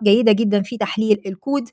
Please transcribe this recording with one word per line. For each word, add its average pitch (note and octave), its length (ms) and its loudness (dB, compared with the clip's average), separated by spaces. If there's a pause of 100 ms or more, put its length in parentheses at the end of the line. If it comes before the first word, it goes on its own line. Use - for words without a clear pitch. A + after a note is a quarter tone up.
جيدة A3 300 4
جدًا G3+ 300 0
في A3+ 140 -8
تحليل G#3+ 500 -2
الكود A#3+ 460 -6